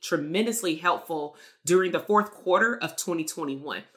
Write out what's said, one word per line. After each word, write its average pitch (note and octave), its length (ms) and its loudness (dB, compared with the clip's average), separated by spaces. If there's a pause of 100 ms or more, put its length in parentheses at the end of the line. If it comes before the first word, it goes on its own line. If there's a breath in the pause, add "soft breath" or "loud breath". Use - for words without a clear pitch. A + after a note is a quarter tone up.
tremendously F3 760 -2
helpful D#3+ 600 -4 (300 loud breath)
during F#3 260 4
the D#3+ 80 0
fourth G#3 300 2
quarter G#3+ 480 2
of - 180 -6
twenty E3+ 280 -2
twenty-one C#3+ 580 -8 (140)